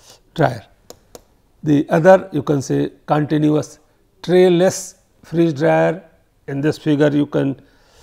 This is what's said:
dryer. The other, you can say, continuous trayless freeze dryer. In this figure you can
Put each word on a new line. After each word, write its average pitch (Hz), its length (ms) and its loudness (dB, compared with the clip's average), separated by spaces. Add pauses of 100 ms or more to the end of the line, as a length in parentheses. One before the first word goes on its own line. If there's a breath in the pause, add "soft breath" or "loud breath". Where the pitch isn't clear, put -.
(320 soft breath)
dryer. 127 320 -2 (960)
The 143 280 0
other, 185 440 4
you 147 80 -4
can 143 220 -2
say, 143 280 -4 (140)
continuous 151 760 -2 (440)
trayless 180 720 2 (280)
freeze 165 300 -2
dryer. 160 500 0 (440)
In 139 120 -8
this 147 200 -2
figure 151 320 0
you 143 160 -2
can 139 340 -4 (420 soft breath)